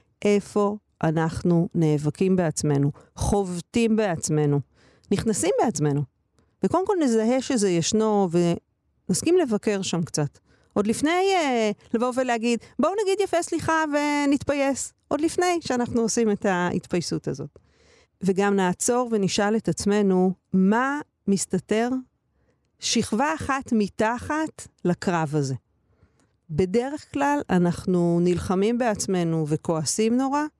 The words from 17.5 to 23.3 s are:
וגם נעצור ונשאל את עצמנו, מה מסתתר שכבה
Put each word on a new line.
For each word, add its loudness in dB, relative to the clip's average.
וגם 2
נעצור 0
ונשאל 0
את -2
עצמנו, 2
מה 2
מסתתר -2
שכבה 0